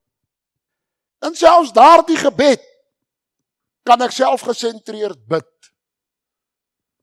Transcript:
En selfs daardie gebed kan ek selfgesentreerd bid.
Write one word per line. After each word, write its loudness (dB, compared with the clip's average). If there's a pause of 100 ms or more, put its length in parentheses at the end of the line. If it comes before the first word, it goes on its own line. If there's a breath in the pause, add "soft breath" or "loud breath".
(1200)
En -10
selfs 2
daardie 4
gebed -2 (1200)
kan 2
ek -4
selfgesentreerd -8
bid. -8 (1500)